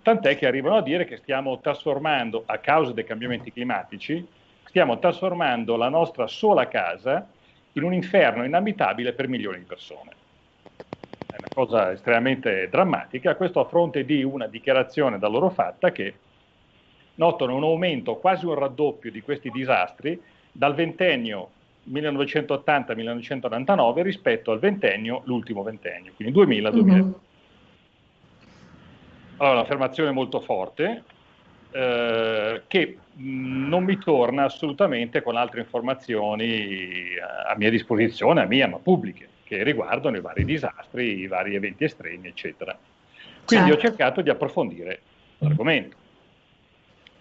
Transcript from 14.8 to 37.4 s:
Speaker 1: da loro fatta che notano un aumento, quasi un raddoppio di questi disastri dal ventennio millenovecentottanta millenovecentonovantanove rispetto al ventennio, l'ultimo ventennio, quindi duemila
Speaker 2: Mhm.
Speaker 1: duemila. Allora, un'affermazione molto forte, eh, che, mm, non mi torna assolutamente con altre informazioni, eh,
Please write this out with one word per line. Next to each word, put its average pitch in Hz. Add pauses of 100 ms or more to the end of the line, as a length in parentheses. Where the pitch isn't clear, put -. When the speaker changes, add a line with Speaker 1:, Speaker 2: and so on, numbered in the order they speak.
Speaker 1:
da 104
loro 147
fatta 175
che 98 (1000)
notano 160
un 143
aumento, 160
quasi 180
un 160
raddoppio 135
di 104
questi 135
disastri 127 (320)
dal 139
ventennio 139 (380)
millenovecentottanta 143
millenovecentonovantanove 120
rispetto 180
al -
ventennio, 123
l'ultimo 113
ventennio, 92
quindi 113
duemila 120
Speaker 2:
Mhm. -
Speaker 1:
duemila. 190 (2250)
Allora, 139
un'affermazione 143
molto 131
forte, 147 (640)
eh, 113
che, - (220)
mm, 131
non 180
mi 190
torna 139
assolutamente 139
con 117
altre 117
informazioni, 113
eh, 92 (260)